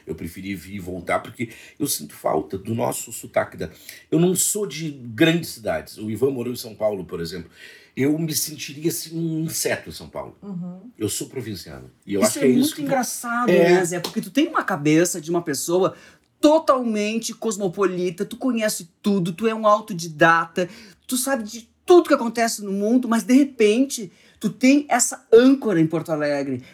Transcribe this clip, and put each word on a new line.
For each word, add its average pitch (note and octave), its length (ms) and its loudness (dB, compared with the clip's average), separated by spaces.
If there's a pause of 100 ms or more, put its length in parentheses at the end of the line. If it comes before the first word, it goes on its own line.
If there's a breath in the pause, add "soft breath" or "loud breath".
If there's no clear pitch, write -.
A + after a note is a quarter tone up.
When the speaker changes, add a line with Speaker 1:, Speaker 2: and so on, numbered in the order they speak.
Speaker 1:
Eu - 80 -8
preferi F#2 400 -10
vir F2+ 200 -14
e G2+ 40 -10
voltar, F2+ 420 -6
porque A2+ 280 -10 (300 loud breath)
eu - 80 -4
sinto - 260 -8
falta - 460 -4
do G#2 160 -6
nosso A#2+ 380 -4
sotaque. - 440 -6
Da... F2+ 140 -10 (400 loud breath)
Eu D#3+ 100 2
não F3+ 160 4
sou G#3 300 -2
de D#3 240 -8
grandes C#3+ 600 0
cidades. F#2 460 -8
O G#2+ 140 -8
Ivan A2+ 200 0
morou B2 220 -6
em A#2+ 40 -10
São A2 180 -14
Paulo, G#2 300 -4
por D#2+ 140 -10
exemplo. E2+ 320 -10 (460 loud breath)
Eu D3 220 2
me D#3+ 160 -4
sentiria, D3+ 560 -6
assim, E3 280 -8
um D#3+ 220 -4
inseto C3+ 480 -4
em D#2+ 40 -12
São E2 140 -16
Paulo. C#2+ 360 -12
Speaker 2:
Uhum. F#3 560 -12
Speaker 1:
Eu - 100 -2
sou - 180 -8
provinciano. E2 640 -12 (160)
E G3 60 -10
eu G3+ 80 0
Speaker 3:
Isso - 80 6
Speaker 1:
acho D#4 100 -4
Speaker 3:
é C#4 40 -4
Speaker 1:
que - 40 4
é B3 40 6
isso B3 100 6
Speaker 3:
muito D4+ 160 0
Speaker 1:
que D#4 60 -8
Speaker 3:
engraçado, A#3+ 680 -2
Speaker 1:
é. F3 240 6
Speaker 3:
né, F3+ 140 4
Zé? F3 140 -4
Porque - 200 -8
tu - 100 -8
tem D4 160 2
uma - 160 -2
cabeça D#3+ 560 2
de D#3 120 -8
uma F3 100 0
pessoa E3+ 540 -2 (440 loud breath)
totalmente A#3 960 2
cosmopolita, F#3 920 -2
tu G#3+ 100 -12
conhece A3 540 -4 (100)
tudo, G3 320 0
tu A3 160 -2
é A3 60 0
um A3 120 -2
autodidata, E3+ 1000 2 (380 loud breath)
tu B3+ 100 -4
sabe C4 260 -2
de A3 320 -16 (120)
tudo F4 220 8
que D#4 60 4
acontece A#3 500 0
no G3 80 -6
mundo, G#3+ 360 2
mas A3+ 140 0
de F#3 100 -2
repente B3 760 2 (300 soft breath)
tu G#3 100 -2
tem C#4 380 4
essa - 440 -2
âncora A3+ 480 6
em D#3+ 60 4
Porto D#3+ 240 -4
Alegre. C#3+ 640 -2